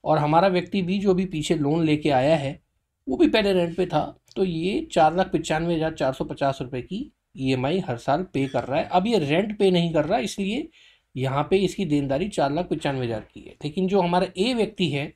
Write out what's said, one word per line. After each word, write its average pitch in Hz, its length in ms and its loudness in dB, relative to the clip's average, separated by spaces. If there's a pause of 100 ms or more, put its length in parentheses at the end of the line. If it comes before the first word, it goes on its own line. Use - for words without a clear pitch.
और 151 140 2
हमारा 156 300 4
व्यक्ति 185 340 0
बी 180 160 -2
जो 196 120 2
अभी 185 140 2
पीछे 165 300 -2
लोन 160 300 2
लेके 151 260 2
आया 139 260 4
है, 143 260 -4 (460)
वो 262 80 -2
भी 349 120 6
पहले 202 240 2
रेंट 170 240 0
पे 185 100 0
था, - 340 -2 (160)
तो 196 80 0
ये 185 480 -2
चार 160 240 4
लाख 190 160 0
पचानवे 165 440 0
हज़ार 156 180 -2
चार 135 180 0
सौ 156 120 -6
पचास 139 380 -2
रुपये 131 200 -8
की 214 300 -10 (240)
ईएमआई 131 420 0
हर 131 180 -4
साल 143 260 0
पे 139 240 -2
कर 127 180 -2
रहा 135 160 -2
है। - 120 -4
अब 185 140 2
ये 233 120 2
रेंट 175 400 0
पे 196 120 4
नहीं 170 220 2
कर 156 120 2
रहा, 190 140 0
इसलिए 220 500 -6 (480)
यहाँ 131 340 -2
पे 190 60 4
इसकी 196 280 0
देनदारी 147 440 0
चार 143 240 0
लाख 175 160 -2
पचानवे 139 380 -4
हज़ार 113 140 -4
की - 200 -16
है। - 240 -20
लेकिन 185 240 -2
जो 196 120 2
हमारा 180 260 2 (120)
ए 233 160 0
व्यक्ति 196 340 0
है, 143 280 -4